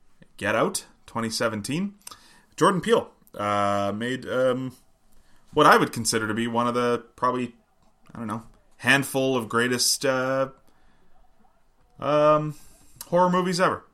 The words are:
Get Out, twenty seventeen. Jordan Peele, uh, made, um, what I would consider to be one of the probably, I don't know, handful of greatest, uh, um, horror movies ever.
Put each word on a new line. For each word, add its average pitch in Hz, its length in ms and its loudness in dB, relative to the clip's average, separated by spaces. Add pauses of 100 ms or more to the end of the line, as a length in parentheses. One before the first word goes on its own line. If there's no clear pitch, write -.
(380)
Get 101 180 -2
Out, 165 300 -2 (180)
twenty 113 240 -6
seventeen. 123 680 -4 (600)
Jordan 180 240 4
Peele, - 300 0 (240)
uh, 101 600 0
made, 120 320 -6
um, 127 480 -2 (800)
what 147 140 6
I 196 100 10
would 196 160 2
consider 110 340 -2
to 107 60 -4
be 113 140 -2
one 117 200 -2
of 120 60 -2
the 120 320 -2 (120)
probably, 123 380 -4 (600)
I - 40 -14
don't 117 80 -10
know, 110 180 -8 (340)
handful 131 580 0
of 110 140 -4
greatest, 120 560 0
uh, 135 420 -2 (1500)
um, 151 560 2 (540)
horror 180 220 4
movies 180 300 0
ever. 160 340 0